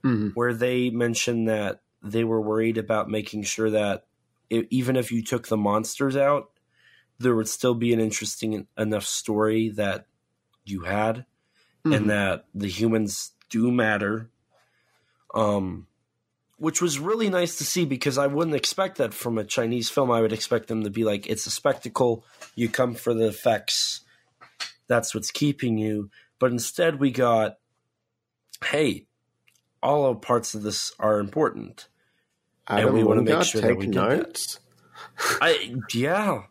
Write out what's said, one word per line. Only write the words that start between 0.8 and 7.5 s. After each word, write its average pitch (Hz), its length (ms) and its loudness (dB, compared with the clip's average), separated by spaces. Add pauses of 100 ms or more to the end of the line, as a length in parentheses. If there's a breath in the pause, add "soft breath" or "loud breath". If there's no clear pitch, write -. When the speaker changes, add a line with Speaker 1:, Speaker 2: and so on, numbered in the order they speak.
Speaker 2:
mentioned 117 600 0
that 104 340 -2 (200)
they 113 220 0
were 113 160 0
worried 110 380 0
about 107 320 -2
making 107 320 -4
sure 110 260 -2
that 104 380 0 (440)
i-, 113 200 0
even 131 260 0
if 120 160 -2
you 117 100 0
took 120 260 -4
the 110 100 2
monsters 110 580 0
out, 143 340 2 (680 soft breath)
there 123 160 4
would 110 140 0
still 123 260 0